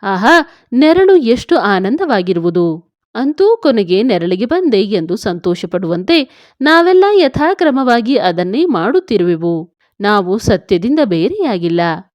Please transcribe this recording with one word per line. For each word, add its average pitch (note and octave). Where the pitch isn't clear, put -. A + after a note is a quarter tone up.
"ಆಹಾ, G3
ನೆರಳು E4+
ಎಷ್ಟು B3+
ಆನಂದವಾಗಿರುವುದು, F#3
ಅಂತೂ D4+
ಕೊನೆಗೆ G#3+
ನೆರಳಿಗೆ F#3
ಬಂದೆ" C#4
ಎಂದು F#3
ಸಂತೋಷ F3
ಪಡುವಂತೆ F#3
ನಾವೆಲ್ಲ E4+
ಯಥಾಕ್ರಮವಾಗಿ C4+
ಅದನ್ನೇ F3+
ಮಾಡುತ್ತಿರುವೆವು. F3
ನಾವು G3+
ಸತ್ಯದಿಂದ G3+
ಬೇರೆಯಾಗಿಲ್ಲ F#3